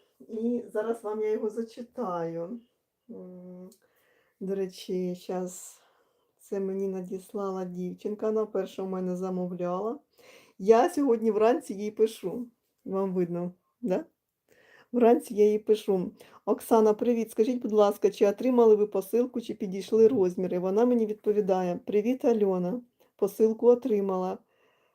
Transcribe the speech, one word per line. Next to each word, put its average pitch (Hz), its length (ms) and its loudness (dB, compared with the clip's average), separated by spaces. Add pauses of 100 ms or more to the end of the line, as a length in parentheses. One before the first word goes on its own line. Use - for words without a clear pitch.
(280)
І 233 340 -4 (100)
зараз 226 320 -4
вам 214 180 -6
я 214 80 -2
його 214 200 -4
зачитаю. 196 1080 -8 (500)
М, 180 600 -18 (720)
до 190 140 -6
речі, 185 600 -6
щас 180 680 -10 (560)
це 202 220 -8
мені 196 280 -4
надіслала 190 760 -8
дівчинка, 180 640 -8
вона 220 200 0
перша 190 360 -6
у 190 40 -6
мене 185 300 -4
замовляла. 185 840 -4 (600)
Я 226 320 6
сьогодні 233 400 2
вранці 220 440 2
їй 208 160 -6
пишу, 220 560 -2 (380)
вам 190 300 -4
видно, 175 380 -2 (280)
да? 240 240 -2 (880)
Вранці 240 420 2
я 208 140 6
їй 214 100 2
пишу: 214 540 0 (320)
«Оксана, 214 500 4
привіт, 226 360 -2
скажіть, 247 320 -2
будь 208 100 -4
ласка, 208 380 4
чи 208 160 2
отримали 226 500 4
ви 208 100 2
посилку, 226 540 -2
чи 214 140 -10
підійшли 208 540 2
розміри?» 180 500 0
Вона 190 260 0
мені 240 220 2
відповідає: 190 800 0
«Привіт, 220 400 0
Альона, 208 580 2 (340)
посилку 220 500 2
отримала. 202 720 2 (560)